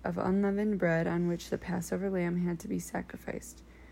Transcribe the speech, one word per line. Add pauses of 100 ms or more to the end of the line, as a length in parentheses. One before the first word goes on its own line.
of
unleavened
bread
on
which
the
Passover
lamb
had
to
be
sacrificed. (300)